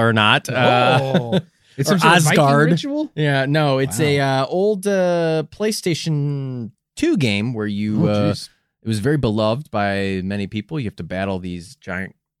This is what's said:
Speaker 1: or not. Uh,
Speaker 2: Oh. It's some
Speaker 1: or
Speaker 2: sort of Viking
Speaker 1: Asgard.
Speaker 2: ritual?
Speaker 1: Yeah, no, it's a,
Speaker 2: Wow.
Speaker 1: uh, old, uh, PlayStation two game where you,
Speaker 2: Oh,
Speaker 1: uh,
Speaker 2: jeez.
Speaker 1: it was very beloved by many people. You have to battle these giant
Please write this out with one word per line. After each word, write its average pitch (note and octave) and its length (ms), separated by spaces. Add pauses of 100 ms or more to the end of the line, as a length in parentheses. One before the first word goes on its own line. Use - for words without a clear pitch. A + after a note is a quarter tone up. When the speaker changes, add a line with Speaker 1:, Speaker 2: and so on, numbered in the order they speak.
Speaker 1:
or A#2 80
not. A2 360
Uh, B2 520
Speaker 2:
Oh. C3+ 380 (380)
It's C#3 120
some D#3 80
Speaker 1:
or - 20
Speaker 2:
sort D#3+ 180
of E3+ 60
Viking D3+ 160
Speaker 1:
Asgard. D3 320
Speaker 2:
ritual? C#4 420
Speaker 1:
Yeah, C#3+ 320
no, C#3+ 320
it's C3+ 220
a, C#3+ 180
Speaker 2:
Wow. C3+ 260
Speaker 1:
uh, - 40
old, G3 400
uh, F3 640
PlayStation C#3+ 1200 (240)
two D#4+ 220
game A2+ 360
where G#2+ 140
you, G#2 420
Speaker 2:
Oh, - 20
Speaker 1:
uh, G#2 220
Speaker 2:
jeez. - 160 (320)
Speaker 1:
it - 60
was A2 100
very C3+ 200
beloved A2+ 520
by G2 540
many G2 240
people. A2 320
You A#2+ 60
have G2 100
to - 80
battle F#2+ 340
these F2+ 380
giant F#2 400 (240)